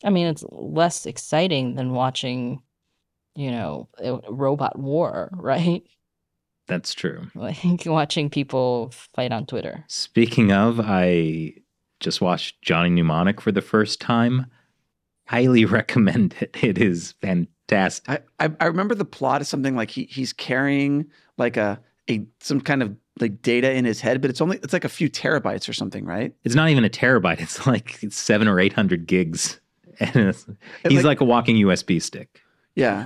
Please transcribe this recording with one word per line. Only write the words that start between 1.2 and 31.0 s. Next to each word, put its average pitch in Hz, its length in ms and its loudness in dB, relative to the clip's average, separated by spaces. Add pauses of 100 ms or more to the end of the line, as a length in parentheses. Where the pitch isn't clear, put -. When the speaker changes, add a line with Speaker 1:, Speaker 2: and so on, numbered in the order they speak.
Speaker 1:
than 127 200 -4
watching, 127 640 -4 (760)
you 139 160 -6
know, 87 380 -8 (100)
a 127 220 -6 (100)
robot 139 480 -2
war, 139 520 -4
<laughs> 190 40 -14
right? 170 480 0 (840)
Speaker 2:
That's 87 260 -6
true. 85 400 -8
Speaker 1:
Like, 175 480 -2
<laughs> - 40 -12
watching 151 440 0
people 127 640 -2 (220)
fight 127 180 -4
on 110 140 -4
Twitter. - 420 -8
Speaker 2:
Speaking 113 640 2
of, 113 280 4
I 87 760 0 (440)
just - 220 -6
watched - 420 -2
Johnny 87 280 2
Mnemonic 85 500 2
for 110 100 -2
the 95 120 0
first - 380 0
time. 123 460 0 (800)
Highly 120 380 4
<laughs> 104 160 2
recommend 101 600 2
it. - 220 -8
It 104 160 2
is 87 340 0 (100)
fantastic. 95 840 -2 (300)
Speaker 3:
I, 156 60 0
I, 160 60 0 (100)
I 160 60 2
remember 190 280 0
the 202 120 -2
plot 135 340 -2
is 139 80 -6
something 135 260 -2
like 110 160 -4
he, - 140 -8
he's 131 300 -8
carrying, 139 720 -2 (320)
like, 120 180 -2
a, 107 240 0 (300)
a, 107 140 -2 (160)
some 139 200 -2
kind 139 220 0
of, 104 120 -6 (240)
like, 110 240 -4
data 123 300 2
in 127 120 0
his 110 160 -2
head, 127 200 0
but 143 100 0
it's 127 100 -4
only, 170 180 0
it's, - 140 -12
like, 180 120 -2
a - 60 -4
few - 200 -2
terabytes 104 580 -4
or - 40 -8
something, 101 320 -8
right? 90 300 -6 (100)
Speaker 2:
It's 117 100 0
not 156 140 6
even 135 160 6
a 101 60 4
terabyte. 95 500 2
It's, - 260 -10
like, 120 320 0 (120)
seven 107 360 2
or 95 140 4
eight 95 120 4
hundred 90 340 0
gigs. 85 580 -2
<laughs> - 340 -20
And - 180 -2
it's, 98 300 2 (380)
Speaker 3:
And, 160 80 4
Speaker 2:
he's 139 120 8